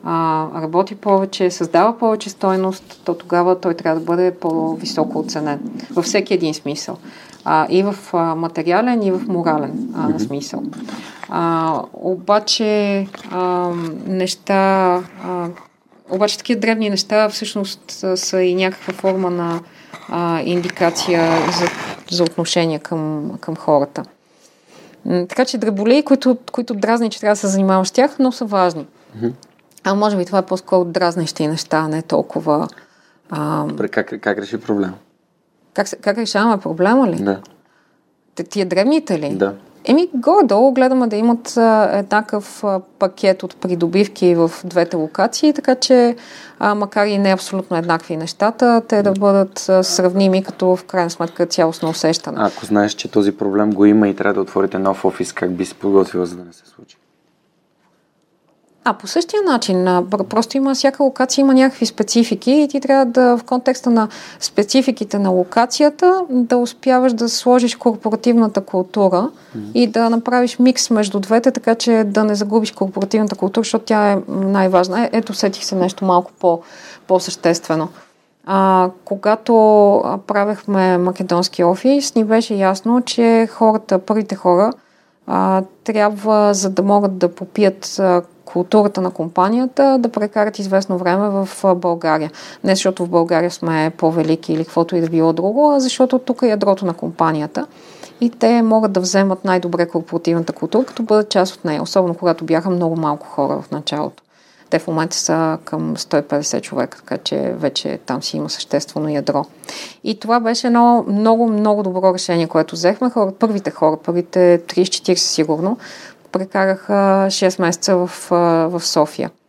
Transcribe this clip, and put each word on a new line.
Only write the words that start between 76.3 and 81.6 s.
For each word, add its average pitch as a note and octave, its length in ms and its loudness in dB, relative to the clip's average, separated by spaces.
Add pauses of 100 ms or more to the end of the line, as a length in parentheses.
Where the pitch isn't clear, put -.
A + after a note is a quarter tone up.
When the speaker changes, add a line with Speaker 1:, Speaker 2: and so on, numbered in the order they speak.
Speaker 1:
по-, E3+ 220 0 (460)
по-съществено. E3+ 800 0 (580)
А, F#3+ 440 2 (160)
когато, G#3+ 500 0 (420)
а, - 200 -2
правехме G3+ 800 0
македонски F3+ 640 -2